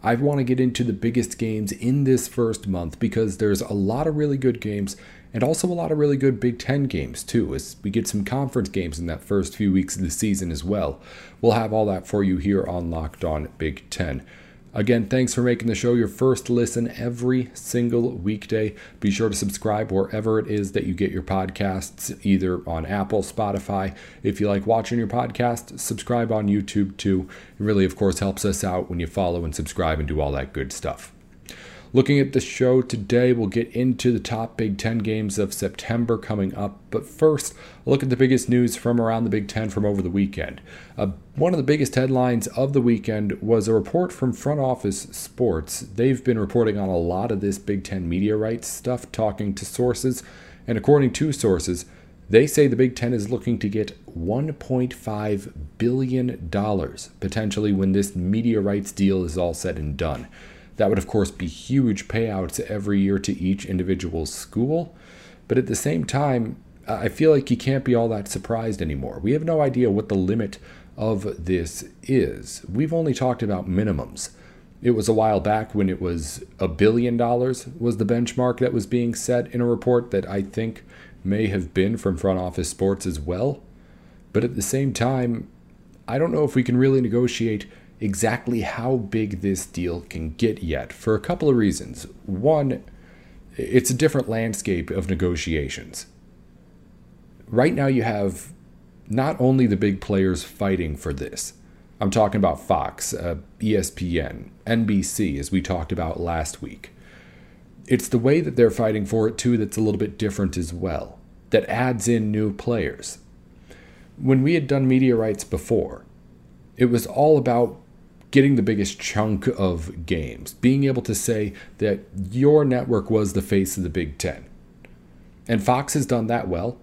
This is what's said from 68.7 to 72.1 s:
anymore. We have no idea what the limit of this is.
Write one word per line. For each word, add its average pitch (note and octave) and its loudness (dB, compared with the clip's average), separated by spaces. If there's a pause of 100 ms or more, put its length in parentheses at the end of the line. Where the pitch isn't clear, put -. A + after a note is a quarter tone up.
anymore. C2+ -6
We G#2+ 2
have D#3 0
no D#3+ 2
idea B2 2
what G#2 0
the G#2 0
limit G2+ 0 (400)
of G#2 -4
this F2 -2 (180)
is. - -2